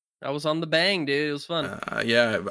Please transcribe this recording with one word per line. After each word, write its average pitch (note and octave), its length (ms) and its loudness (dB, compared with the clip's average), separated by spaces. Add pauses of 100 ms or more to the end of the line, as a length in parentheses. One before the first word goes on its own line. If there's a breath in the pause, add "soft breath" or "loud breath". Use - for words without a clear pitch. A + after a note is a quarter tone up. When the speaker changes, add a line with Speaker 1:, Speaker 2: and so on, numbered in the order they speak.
(220)
Speaker 1:
I C3 80 -6
was D3 160 -4
on D#3+ 140 0
The E3 80 -4
Bang, E3 380 2
dude. C#3+ 240 0
It D3 40 -2
was C#3+ 120 -8
fun. E3 200 -2
Speaker 2:
Uh, - 400 -6
yeah, A#2 460 4